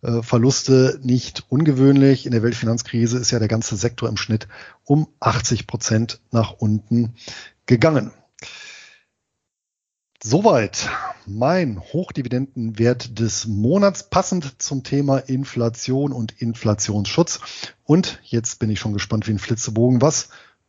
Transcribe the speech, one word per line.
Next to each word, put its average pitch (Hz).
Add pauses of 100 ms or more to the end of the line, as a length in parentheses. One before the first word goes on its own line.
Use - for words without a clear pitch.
äh, 117
Verluste 131
nicht 123
ungewöhnlich. 139
In 127
der 113
Weltfinanzkrise 117
ist 120
ja 120
der 107
ganze 113
Sektor 117
im 110
Schnitt - (380)
um 151 (100)
achtzig -
Prozent - (100)
nach 113
unten 117 (500)
gegangen. 123 (2000)
Soweit 135 (360)
mein 120
Hochdividendenwert 120
des 110
Monats, 143
passend 175
zum 135
Thema 139
Inflation 131
und 113
Inflationsschutz. 107 (420)
Und -
jetzt -
bin 110
ich 104
schon 107
gespannt 107
wie 110
ein 101
Flitzebogen, 117
was - (400)